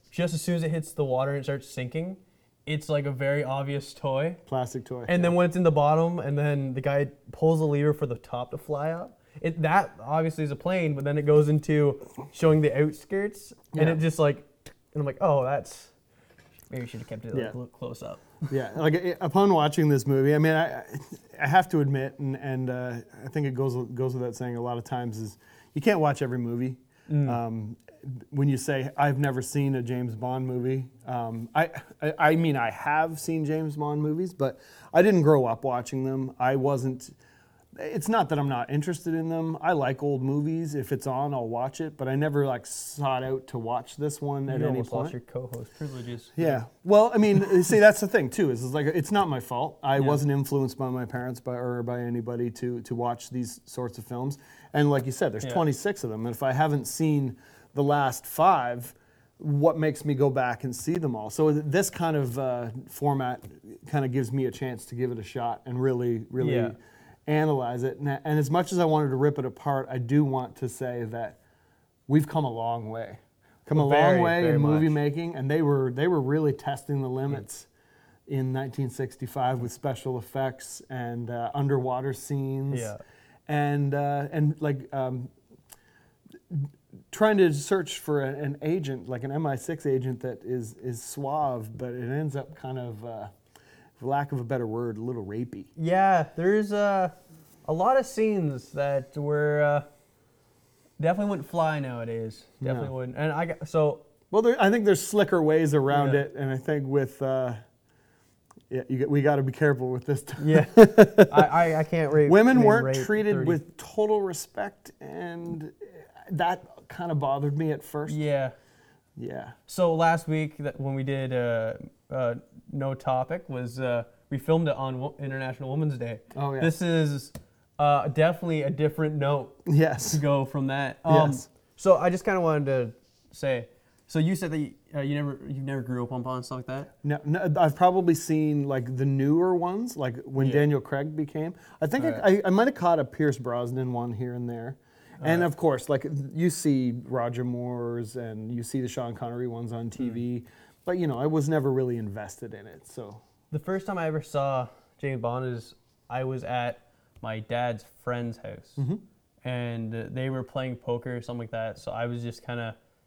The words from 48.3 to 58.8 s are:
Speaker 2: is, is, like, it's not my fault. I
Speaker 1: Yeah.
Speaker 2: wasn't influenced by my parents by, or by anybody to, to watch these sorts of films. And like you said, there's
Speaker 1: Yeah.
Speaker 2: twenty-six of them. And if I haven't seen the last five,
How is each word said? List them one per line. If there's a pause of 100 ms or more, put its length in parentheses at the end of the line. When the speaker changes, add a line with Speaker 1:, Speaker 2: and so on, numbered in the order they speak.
Speaker 2:
is,
is,
like,
it's
not
my
fault.
I
Speaker 1:
Yeah.
Speaker 2:
wasn't
influenced
by
my
parents
by,
or
by
anybody
to,
to
watch
these
sorts
of
films. (360)
And
like
you
said,
there's
Speaker 1:
Yeah.
Speaker 2:
twenty-six
of
them.
And
if
I
haven't
seen (360)
the
last
five, (460)